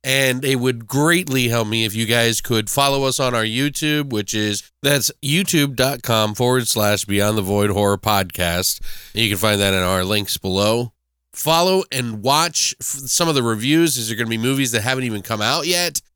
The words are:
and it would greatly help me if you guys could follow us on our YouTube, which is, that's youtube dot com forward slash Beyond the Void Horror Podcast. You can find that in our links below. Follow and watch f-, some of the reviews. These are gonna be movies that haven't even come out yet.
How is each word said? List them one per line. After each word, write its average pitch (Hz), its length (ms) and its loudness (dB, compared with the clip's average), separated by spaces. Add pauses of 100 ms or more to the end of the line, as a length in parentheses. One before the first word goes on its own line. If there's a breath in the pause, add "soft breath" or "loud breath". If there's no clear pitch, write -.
and 131 420 2
it 135 120 2
would 120 300 -2
greatly 135 600 2
help 113 220 0
me 113 160 0
if 104 100 -4
you 113 100 -2
guys 117 360 2
could 110 280 -2
follow 139 360 2
us 131 140 -2
on 127 140 0
our 113 120 0
YouTube, 143 680 -2
which 107 240 -2
is, 107 340 -2 (140)
that's 139 260 0 (140)
youtube 143 520 0
dot 131 280 -2
com 107 320 2
forward 123 320 2
slash 104 380 0
Beyond 101 320 2
the 104 60 0
Void 104 280 2
Horror 101 260 2
Podcast. 90 840 0 (320 loud breath)
You 110 160 0
can 101 80 0
find 104 240 2
that 98 120 2
in 92 80 2
our 92 220 0
links 101 340 -2
below. 107 540 0 (420)
Follow 175 580 2
and 117 320 -4
watch 151 560 0
f-, - 60 -10
some 139 420 -2
of 156 80 0
the 127 80 2
reviews. 131 520 2
These 113 160 -6
are 113 40 -4
gonna 113 140 -2
be 113 80 -2
movies 131 340 0
that 113 120 0
haven't 131 220 0
even 107 160 -4
come 107 200 -4
out 143 260 0
yet. 175 340 0 (140)